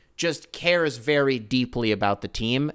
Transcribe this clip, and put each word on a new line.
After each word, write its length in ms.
just 360
cares 440
very 420
deeply 540
about 300
the 60
team, 460